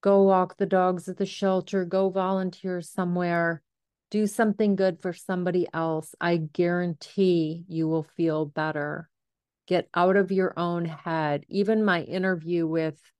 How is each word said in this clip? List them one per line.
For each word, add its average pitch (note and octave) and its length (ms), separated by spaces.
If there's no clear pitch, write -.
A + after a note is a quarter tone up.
Go G3 220
walk F#3 340
the G3+ 80
dogs F3+ 420
at F#3 100
the G3 80
shelter. F#3+ 600
Go F#3+ 240
volunteer F#3 720
somewhere. E3+ 800
Do G#3+ 160
something G#3 500
good F#3+ 260
for F3+ 120
somebody F3+ 600
else. D#3+ 480
I F3 160
guarantee F3 1300
you D#3+ 200
will D#3+ 160
feel D#3 420
better. D3+ 640
Get F3+ 260
out F#3 220
of G3 160
your F#3 260
own F3 280
head. D#3 640
Even G#3+ 360
my F3 160
interview F3 640
with D#3+ 340